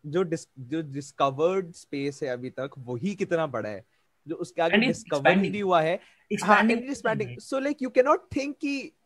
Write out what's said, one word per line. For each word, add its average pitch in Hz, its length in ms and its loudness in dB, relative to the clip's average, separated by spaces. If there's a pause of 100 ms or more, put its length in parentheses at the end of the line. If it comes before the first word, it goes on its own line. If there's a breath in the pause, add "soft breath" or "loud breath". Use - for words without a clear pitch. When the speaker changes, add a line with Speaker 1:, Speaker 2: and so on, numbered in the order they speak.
Speaker 1:
जो 165 180 -2
dis-, 160 240 -6 (100)
जो 135 240 -8
डिस्कवर्ड 151 880 -2
स्पेस 139 500 -8
है 143 60 -4
अभी 127 220 -6
तक, 131 280 -8
वही 127 360 -6
कितना 175 320 0
बड़ा 110 220 -6
है, 101 160 -10 (440)
जो 151 60 -6
उसके 170 280 -6
आगे 170 100 2
Speaker 2:
And 208 100 6
it's 262 120 2
Speaker 1:
डिस्कवर - 240 -4
ही 135 40 -2
Speaker 2:
expanding। 180 300 4
Speaker 1:
नहीं 208 100 -4
हुआ 180 180 4
है। 160 140 2
हाँ, - 380 -14
Speaker 2:
Expanding 208 440 4
Speaker 1:
and 247 80 -6
it's 269 160 -8
expanding। 214 280 -2
Speaker 2:
है। - 80 -12
Speaker 1:
So, - 180 -8
like, 277 220 -2 (100)
you - 120 -4
cannot 302 400 2
think 277 220 -4
कि 277 320 -4 (140)